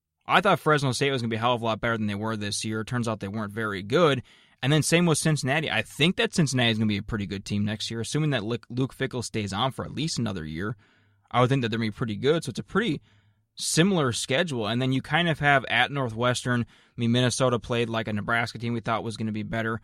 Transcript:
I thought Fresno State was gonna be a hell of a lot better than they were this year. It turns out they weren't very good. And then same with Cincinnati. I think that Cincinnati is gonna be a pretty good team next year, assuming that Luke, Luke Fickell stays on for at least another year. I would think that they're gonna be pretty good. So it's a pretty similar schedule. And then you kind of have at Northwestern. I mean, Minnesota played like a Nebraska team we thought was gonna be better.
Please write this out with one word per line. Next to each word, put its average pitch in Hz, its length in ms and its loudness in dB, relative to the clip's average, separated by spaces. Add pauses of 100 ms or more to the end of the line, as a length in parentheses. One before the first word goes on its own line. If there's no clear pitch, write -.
(280)
I 165 140 4
thought 185 180 4
Fresno 143 340 2
State 139 180 0
was 131 100 0
gonna 117 80 -2
be 113 60 0
a 107 40 -4
hell 123 140 2
of 113 80 -2
a 117 40 -6
lot 110 140 0
better 117 180 0
than 107 100 0
they 104 80 -2
were 110 200 -4
this 104 300 -4
year. 110 160 -2
It 107 60 -6
turns 120 200 -2
out 110 120 -2
they 101 80 -8
weren't 104 260 -6
very 104 300 -4
good. 139 400 4 (400)
And 131 100 4
then 151 80 4
same 170 240 4
with 160 140 4
Cincinnati. 147 500 0
I 107 140 0
think 165 320 2
that 226 180 0
Cincinnati 127 380 4
is 107 80 0
gonna 110 80 2
be 104 100 2
a 98 60 -4
pretty 104 240 -4
good 98 180 -6
team 104 200 -2
next 107 260 -6
year, 117 100 -6
assuming 147 300 0
that 117 120 0
Luke, 113 260 -4
Luke 127 280 -2
Fickell 127 260 -4
stays 101 300 -4
on 123 180 0
for - 140 -8
at 98 80 -12
least 143 240 -4
another 101 260 -2
year. 80 320 -6 (540)
I 120 120 2
would 123 80 6
think 139 120 2
that 113 80 -2
they're 110 80 -2
gonna 110 140 -2
be - 40 -14
pretty 107 200 -4
good. 139 280 2
So - 60 -8
it's 98 100 -8
a - 40 -10
pretty 190 360 -2 (600)
similar 160 520 2
schedule. 131 560 -2
And 120 140 0
then 131 100 0
you 131 100 0
kind 170 280 0
of 143 100 -2
have 143 260 4
at 120 260 2
Northwestern. 123 720 0
I 113 40 -2 (300)
mean, 117 160 2
Minnesota 123 460 4
played 117 320 -2
like 113 180 -2
a 107 60 -4
Nebraska 117 460 -2
team 117 140 -2
we 113 80 -2
thought 110 220 -2
was 107 140 -6
gonna 110 140 -4
be 107 120 -4
better. 113 400 -4